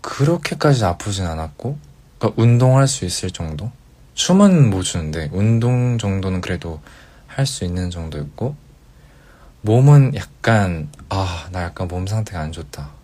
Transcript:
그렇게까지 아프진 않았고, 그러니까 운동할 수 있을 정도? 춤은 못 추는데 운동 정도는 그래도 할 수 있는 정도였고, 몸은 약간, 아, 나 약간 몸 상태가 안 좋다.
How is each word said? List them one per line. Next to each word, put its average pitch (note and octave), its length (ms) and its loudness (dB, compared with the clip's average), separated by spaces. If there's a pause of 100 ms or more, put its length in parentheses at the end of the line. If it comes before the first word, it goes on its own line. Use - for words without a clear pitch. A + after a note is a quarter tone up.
그렇게까지 D3 840 0
아프진 G2 420 -4
않았고, E2 520 -8 (400)
그러니까 A2+ 240 0
운동할 B2+ 460 6
수 - 160 -4
있을 F2+ 260 -6
정도? E2 400 -8 (440)
춤은 F3+ 560 6
못 F#2+ 120 -2
추는데 D#2 500 -6
운동 A#2 680 0
정도는 F#2+ 420 -2
그래도 E2+ 420 -8 (460)
할 C3+ 180 -2
수 - 180 -6
있는 F2+ 260 -4
정도였고, E2 640 -8 (1040)
몸은 C3 540 6
약간, F#2+ 760 -2 (180)
아, F#2 440 -6
나 F2+ 100 -6
약간 F2 240 -6
몸 F2+ 220 -6
상태가 G#2+ 320 -6
안 D#2 100 -6
좋다. D2+ 400 -14 (140)